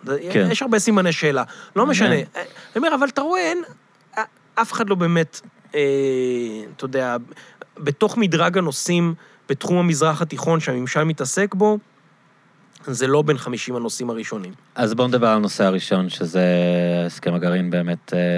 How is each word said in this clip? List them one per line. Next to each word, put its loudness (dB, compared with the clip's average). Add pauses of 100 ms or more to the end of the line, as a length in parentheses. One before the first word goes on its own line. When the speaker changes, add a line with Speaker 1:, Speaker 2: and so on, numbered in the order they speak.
Speaker 1:
זה, -2 (140)
Speaker 2:
כן. 4
Speaker 1:
יש -2
הרבה 2
סימני 2
שאלה. 0 (340)
לא 4
Speaker 2:
מעניין. 0 (220)
Speaker 1:
משנה. 4 (220)
אני -8 (320)
אומר, 2
אבל 2
אתה -4
רואה, -2
אין... -2 (920)
אף 0
אחד -2
לא 2
באמת, 0 (340)
אה, 0 (960)
אתה -12
יודע, -2 (600)
בתוך -2
מדרג 2
הנושאים 0 (340)
בתחום 0
המזרח 2
התיכון -2
שהממשל -2
מתעסק -2
בו, 4 (1080)
זה -4
לא 4
בין 0
חמישים -8
הנושאים -6
הראשונים. -8 (220)
Speaker 2:
אז 0
בואו 2
נדבר 2
על 6
הנושא 2
הראשון, 2
שזה -2 (640)
הסכם -4
הגרעין 0
באמת, -4
אה, 2 (200)